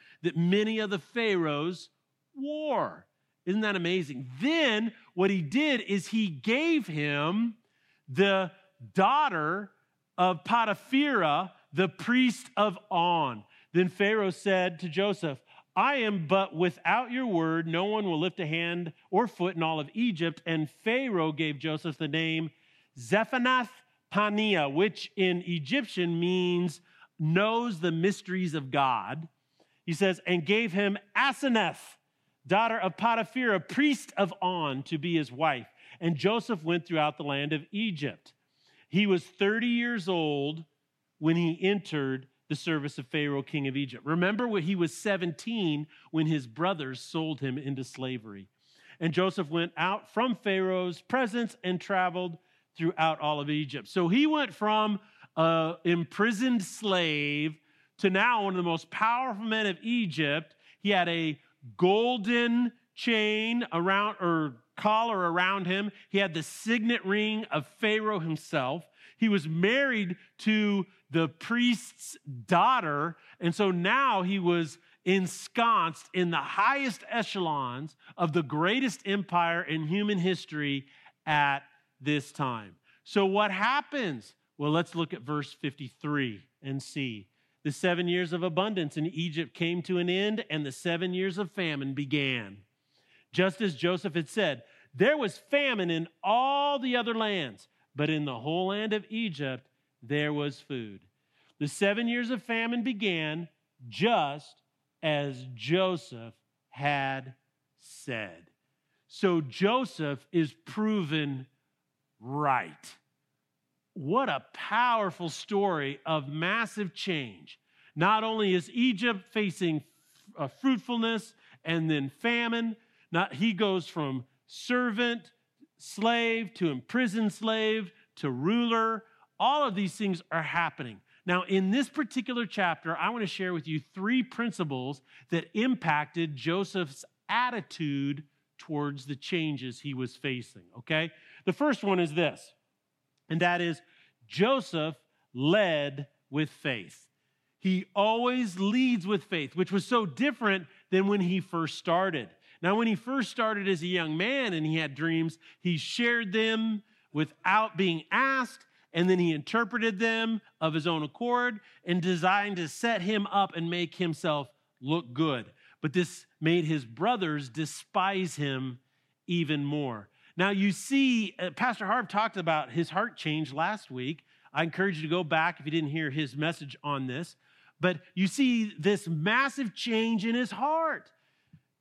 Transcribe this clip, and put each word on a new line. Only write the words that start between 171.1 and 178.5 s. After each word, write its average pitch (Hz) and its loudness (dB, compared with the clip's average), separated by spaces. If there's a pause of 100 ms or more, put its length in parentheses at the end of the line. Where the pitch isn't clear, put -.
uh, 180 -4
Pastor 220 -2
Harv 214 0
talked 214 0
about 156 0
his 160 -2
heart 208 -2
change 151 -2
last 190 -4
week. 127 -8 (280)
I 151 0
encourage 180 0
you 156 -6
to 156 -6
go 175 0
back 160 0
if 139 -18
you 147 -6
didn't 156 0
hear 156 -4
his 135 -4
message 151 -4
on 139 -4
this. 135 -8 (440)
But 175 0 (120)
you 190 2
see 233 2